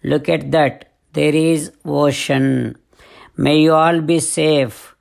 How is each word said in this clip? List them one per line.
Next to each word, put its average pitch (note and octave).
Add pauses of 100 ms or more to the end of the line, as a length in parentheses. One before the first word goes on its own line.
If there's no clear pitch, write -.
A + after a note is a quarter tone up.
look C#3+
at D#3
that, D3 (240)
there D3+
is D#3+ (140)
ocean. C3+ (640)
May D3
you D#3+
all E3
be D#3+
safe D3